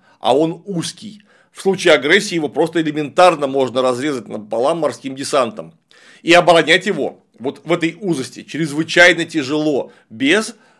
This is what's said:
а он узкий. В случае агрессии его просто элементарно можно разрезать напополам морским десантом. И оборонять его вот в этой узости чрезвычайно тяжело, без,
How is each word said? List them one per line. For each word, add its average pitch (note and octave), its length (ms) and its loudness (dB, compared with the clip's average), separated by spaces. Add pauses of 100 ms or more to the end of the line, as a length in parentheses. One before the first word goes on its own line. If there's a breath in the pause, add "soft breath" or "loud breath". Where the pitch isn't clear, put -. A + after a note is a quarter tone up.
(180 soft breath)
а A#2+ 180 2
он E3 300 -2
узкий. E3 560 -10 (300 soft breath)
В - 100 -20
случае F#3 320 2
агрессии F3 400 0
его D3+ 140 -4
просто D#3+ 340 -2
элементарно D3+ 640 2
можно C3 340 -2
разрезать B2+ 480 -4
напополам A2+ 500 -4
морским C3+ 360 -6
десантом. A#2 600 -4 (480 soft breath)
И E3 120 4
оборонять E3+ 500 6
его D3+ 360 -4 (180)
вот C#3 260 -10
в D#3+ 80 -4
этой E3 260 -4
узости C#3+ 440 -6
чрезвычайно E3 840 0
тяжело, D3+ 640 -4 (200 loud breath)
без, E3+ 440 -2 (260 soft breath)